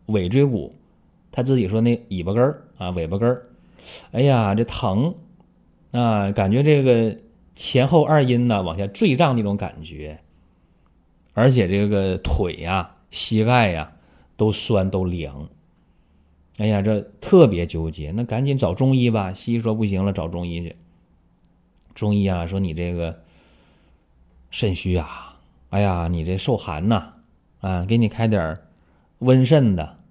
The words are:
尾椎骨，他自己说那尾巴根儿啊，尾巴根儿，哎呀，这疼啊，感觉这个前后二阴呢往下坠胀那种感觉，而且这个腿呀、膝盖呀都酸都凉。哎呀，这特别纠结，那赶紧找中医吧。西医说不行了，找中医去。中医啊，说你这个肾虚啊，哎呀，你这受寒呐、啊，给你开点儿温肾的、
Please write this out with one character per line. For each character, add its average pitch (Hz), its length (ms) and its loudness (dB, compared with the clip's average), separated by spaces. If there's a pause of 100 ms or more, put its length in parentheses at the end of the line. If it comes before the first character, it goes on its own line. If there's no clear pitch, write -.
尾 101 220 0
椎 131 160 4
骨， 110 300 -4 (560)
他 123 140 -4
自 135 120 2
己 107 120 0
说 110 120 0
那 117 160 2 (120)
尾 90 160 -6
巴 92 80 -4
根 117 100 2
儿 143 220 0 (120)
啊， 90 140 -6
尾 87 160 -4
巴 87 100 -4
根 113 120 0
儿， 123 180 -2 (640)
哎 117 120 -2
呀， 117 320 2
这 113 100 0
疼 117 500 -2 (800)
啊， 110 400 0
感 98 180 0
觉 123 120 2
这 147 200 4
个 117 340 2 (380)
前 - 320 0
后 156 160 4
二 147 200 4
阴 120 260 2
呢 107 120 2
往 85 160 -4
下 98 120 -4
坠 147 280 0
胀 147 180 2
那 113 80 0
种 101 140 -2
感 87 260 -8
觉， 76 380 -14 (1120)
而 120 180 4
且 123 160 4
这 101 220 0
个 95 300 0
腿 - 380 -2
呀、 87 400 -4 (140)
膝 - 320 -2
盖 117 280 4
呀 78 200 -6 (460)
都 107 160 0
酸 98 380 -2
都 95 160 -2
凉。 76 420 -8 (1120)
哎 107 80 -2
呀， 104 160 2
这 104 180 0 (220)
特 175 260 8
别 87 160 0
纠 80 260 -4
结， 76 200 -10
那 104 120 -4
赶 120 220 -4
紧 139 140 -2
找 95 160 0
中 131 200 2
医 123 140 2
吧。 101 240 -2
西 - 220 -6
医 117 60 0
说 113 140 -2
不 110 120 -2
行 98 180 0
了， 101 80 0
找 85 160 -4
中 87 180 -6
医 85 140 -6
去。 85 160 -12 (1160)
中 104 200 -2
医 101 120 2
啊， 87 200 -2
说 95 140 -4
你 90 140 -2
这 87 180 -4
个 85 260 -6 (1300)
肾 101 240 -4
虚 90 200 -4
啊， - 460 -8 (300)
哎 98 100 -2
呀， 90 260 0
你 85 160 -2
这 90 140 -2
受 110 220 -2
寒 82 280 -6
呐、 110 280 0 (460)
啊， 92 260 -4
给 113 100 0
你 113 140 2
开 113 180 -2
点 104 140 0
儿 80 240 -8 (540)
温 127 260 4
肾 127 280 4
的、 80 260 -8 (100)